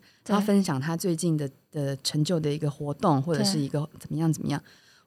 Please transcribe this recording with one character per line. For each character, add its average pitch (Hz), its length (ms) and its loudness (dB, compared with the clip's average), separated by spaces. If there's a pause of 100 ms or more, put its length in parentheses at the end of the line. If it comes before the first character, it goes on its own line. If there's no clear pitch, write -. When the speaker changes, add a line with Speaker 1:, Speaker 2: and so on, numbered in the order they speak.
(240)
Speaker 1:
对。 202 120 0
Speaker 2:
他 208 40 4
分 202 240 4
享 151 160 0
他 160 160 -2
最 170 200 -2
近 160 200 0
的， 143 140 -2 (220)
的 139 260 -4
成 151 260 0
就 170 160 0
的 151 120 0
一 147 60 -2
个 147 120 -2
活 143 240 -6
动， 147 280 2
或 156 140 0
者 170 80 2
是 190 160 0
一 139 80 0
个 151 200 -2 (120)
怎 - 120 -14
么 151 60 -4
样 160 140 2
怎 - 100 -2
么 - 80 -2
样。 143 100 -2
Speaker 1:
对。 - 60 -20 (420)